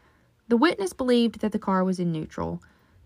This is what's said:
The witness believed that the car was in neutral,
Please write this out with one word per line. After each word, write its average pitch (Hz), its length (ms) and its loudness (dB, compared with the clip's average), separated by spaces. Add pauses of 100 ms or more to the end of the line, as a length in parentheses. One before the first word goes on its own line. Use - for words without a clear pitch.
(480)
The 233 100 4
witness 349 360 2
believed 240 480 2
that 214 100 -2
the 214 80 -4
car 190 240 0
was 185 160 0
in 175 140 0
neutral, 156 500 -6 (420)